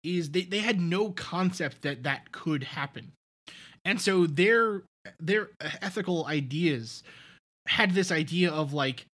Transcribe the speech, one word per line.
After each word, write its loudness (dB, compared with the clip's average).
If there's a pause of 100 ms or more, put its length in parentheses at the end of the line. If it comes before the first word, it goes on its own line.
is, -2
they, 0
they -4
had 0
no 2
concept -2
that -4
that -4
could -2
happen. -8 (720)
And 0
so 4
their, 4 (380)
their 0 (100)
ethical -2
ideas -2 (680)
had 4
this 2
idea 2
of, -2
like, -2